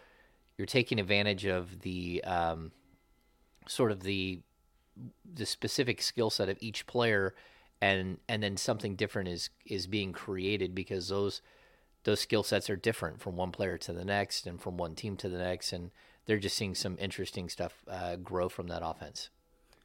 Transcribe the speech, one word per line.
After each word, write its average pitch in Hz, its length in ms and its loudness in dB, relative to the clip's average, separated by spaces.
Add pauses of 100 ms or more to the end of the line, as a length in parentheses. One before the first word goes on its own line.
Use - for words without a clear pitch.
(560)
you're 98 120 -4
taking 123 320 4
advantage 101 480 2
of 90 320 0
the, 90 440 -2
um, 82 480 0 (960)
sort 117 240 4
of 95 120 -2
the, 95 380 0 (920)
the 135 120 -4
specific - 560 0
skill 113 280 2
set 98 200 2
of 98 100 -2
each 110 260 -8
player, 107 480 4 (480)
and, 95 360 4 (100)
and 107 160 0
then 98 140 0
something 110 380 0
different 98 340 0
is, 87 200 -4 (160)
is 92 220 -4
being 98 240 0
created 95 640 0
because 92 320 -4
those, 98 340 0 (600)
those 107 160 4
skill 107 240 2
sets - 260 2
are 104 60 2
different 90 460 0
from 90 160 -6
one 90 140 0
player 90 260 -2
to - 160 -6
the 87 120 -6
next 101 400 0
and 87 160 -8
from 90 160 -6
one 85 160 -2
team 101 240 -4
to 98 120 -4
the 90 80 -2
next, 90 340 -2
and 87 180 -6 (360)
they're 110 120 4
just 98 200 0
seeing 95 180 0
some 92 240 -2
interesting 92 500 -4
stuff, - 400 -6
uh, 90 280 -4
grow 90 320 0
from 87 180 -6
that 85 160 -4
offense. 80 460 -6 (560)